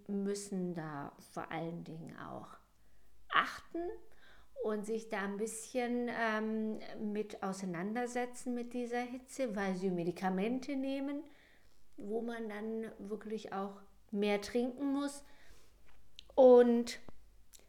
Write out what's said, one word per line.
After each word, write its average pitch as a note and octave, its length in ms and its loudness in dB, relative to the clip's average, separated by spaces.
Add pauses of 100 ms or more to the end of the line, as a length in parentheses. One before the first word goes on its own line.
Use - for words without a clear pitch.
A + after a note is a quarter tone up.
müssen G3 720 -2
da D#3 360 -6 (220)
vor - 180 -6
allen E3 340 -4
Dingen D#3+ 340 -12
auch - 300 -10 (840)
achten - 480 0 (840)
und G#3+ 220 2
sich A3 240 -4
da G3 140 0
ein G3+ 140 -2
bisschen, A#3+ 720 0
ähm, A3 680 0 (200)
mit G#3 420 -2
auseinandersetzen A3 1120 -2
mit A#3+ 220 -4
dieser A#3+ 260 -2
Hitze, B3 540 -4
weil G3 200 0
sie F#3 140 2
Medikamente F#3 840 0
nehmen, C#4 480 -2 (760)
wo A3 240 -2
man A3+ 280 -4
dann A3 500 -4
wirklich G#3+ 540 -6
auch G3 260 -4 (320)
mehr G3+ 300 4
trinken B3 500 0
muss. C#4+ 320 -2 (1120)
Und, A#3+ 640 10 (680)